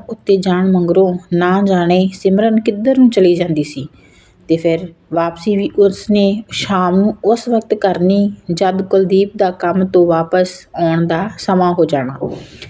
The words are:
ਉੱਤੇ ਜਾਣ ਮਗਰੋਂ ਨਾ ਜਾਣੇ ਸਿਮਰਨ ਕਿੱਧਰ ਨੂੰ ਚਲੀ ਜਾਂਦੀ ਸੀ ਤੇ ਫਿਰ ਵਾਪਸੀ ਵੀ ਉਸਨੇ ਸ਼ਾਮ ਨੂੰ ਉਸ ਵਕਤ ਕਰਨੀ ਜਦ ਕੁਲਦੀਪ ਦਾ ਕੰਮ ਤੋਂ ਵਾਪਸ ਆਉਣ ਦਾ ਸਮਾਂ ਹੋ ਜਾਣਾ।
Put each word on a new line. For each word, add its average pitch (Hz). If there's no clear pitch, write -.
ਉੱਤੇ 196
ਜਾਣ 185
ਮਗਰੋਂ 180
ਨਾ 180
ਜਾਣੇ 185
ਸਿਮਰਨ 214
ਕਿੱਧਰ 233
ਨੂੰ 254
ਚਲੀ 185
ਜਾਂਦੀ 156
ਸੀ 143
ਤੇ 165
ਫਿਰ 165
ਵਾਪਸੀ 170
ਵੀ 196
ਉਸਨੇ 202
ਸ਼ਾਮ 180
ਨੂੰ 208
ਉਸ 233
ਵਕਤ 226
ਕਰਨੀ 196
ਜਦ 185
ਕੁਲਦੀਪ 190
ਦਾ 190
ਕੰਮ 185
ਤੋਂ 180
ਵਾਪਸ 170
ਆਉਣ 170
ਦਾ 170
ਸਮਾਂ 180
ਹੋ 175
ਜਾਣਾ। 135